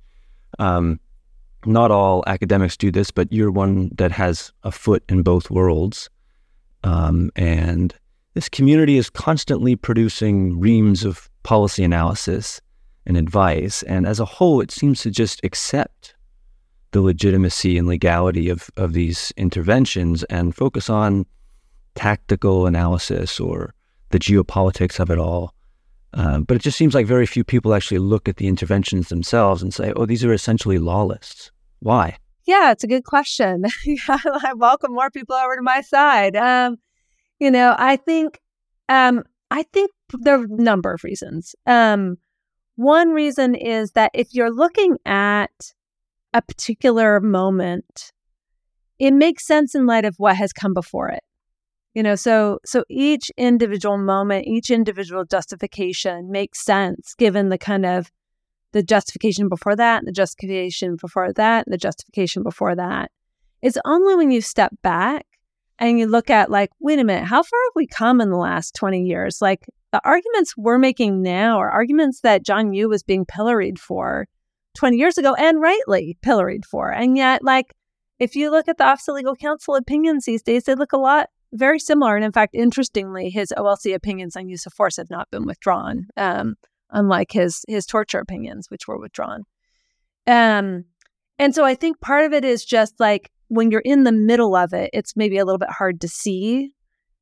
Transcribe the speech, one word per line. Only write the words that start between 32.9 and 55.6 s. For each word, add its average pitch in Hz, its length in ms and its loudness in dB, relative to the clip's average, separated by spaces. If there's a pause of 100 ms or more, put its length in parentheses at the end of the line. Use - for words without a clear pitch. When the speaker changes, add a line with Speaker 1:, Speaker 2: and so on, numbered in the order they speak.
Speaker 2:
question. 196 640 -2 (100)
<laughs> - 100 -12
Yeah, 294 320 -2 (260)
I 269 100 -4
welcome 247 400 2
more 262 160 -2
people 262 260 -8
over 254 220 -2
to 254 40 -8
my 254 200 0
side. 262 560 2
Um, 247 400 0 (640)
you 277 120 4
know, 247 260 6
I 269 200 2
think, 320 420 -2 (480)
um, 254 360 4 (280)
I 285 120 -2
think 392 280 0 (280)
there 269 200 4
are 233 60 -4
a - 20 -8
number 208 460 0
of 170 100 -12
reasons. 175 520 -12 (100)
Um, 208 520 2 (580)
one 302 340 4
reason 285 460 0
is 220 360 -4
that 220 220 2
if - 200 -4
you're 233 200 0
looking 339 520 2
at 202 680 -2 (600)
a 240 80 2
particular 220 800 0
moment, 185 920 -2 (840)
it 269 120 2
makes 302 340 2
sense 302 280 2
in 262 120 0
light 226 200 2
of 196 120 -4
what 196 180 2
has 196 180 -4
come 196 200 -4
before - 360 -6
it. - 140 -10 (680)
You 220 100 -2
know, 208 120 2
so, 214 500 2
so - 240 -2
each 285 480 -2
individual 214 600 0
moment, 196 480 -2
each 226 240 -4
individual 196 540 -2
justification 180 1080 -6